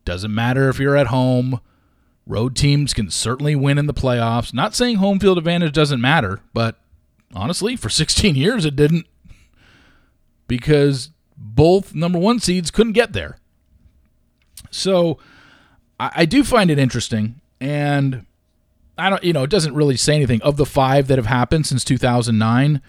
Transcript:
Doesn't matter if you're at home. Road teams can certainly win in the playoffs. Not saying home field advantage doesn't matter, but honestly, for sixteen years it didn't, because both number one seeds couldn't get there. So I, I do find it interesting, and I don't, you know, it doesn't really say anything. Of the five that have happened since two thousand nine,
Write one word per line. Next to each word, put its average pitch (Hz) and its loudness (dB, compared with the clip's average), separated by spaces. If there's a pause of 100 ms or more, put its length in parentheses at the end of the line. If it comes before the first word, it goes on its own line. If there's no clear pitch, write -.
Doesn't 95 -6
matter 127 0
if 131 -2
you're 139 2
at 139 2
home. 127 0 (680)
Road 113 -4
teams 143 2
can 101 -4
certainly 143 -4
win 139 2
in 147 0
the 147 -4
playoffs. 120 -2
Not 214 -4
saying 240 0
home 196 2
field 185 2
advantage 170 -2
doesn't 143 0
matter, 120 0 (120)
but 113 -4 (560)
honestly, 180 -4
for 113 -8
sixteen - 2
years 175 0
it 143 -2
didn't, 156 2 (1400)
because 139 0 (260)
both 151 2
number 170 -2
one 220 2
seeds 180 -2
couldn't 233 2
get 226 0
there. 76 -8 (1300)
So 175 0 (800)
I, 131 -6
I 165 4
do 254 2
find 208 2
it 143 2
interesting, 117 -2 (200)
and 143 -2 (720)
I 180 -2
don't, 185 -2
you 175 0
know, 143 -2
it 131 -4
doesn't 156 0
really 147 2
say 147 0
anything. 127 2
Of 143 0
the 147 0
five 135 2
that 135 2
have 113 -2
happened 131 0
since 127 -2
two 127 0
thousand 120 0
nine, 131 2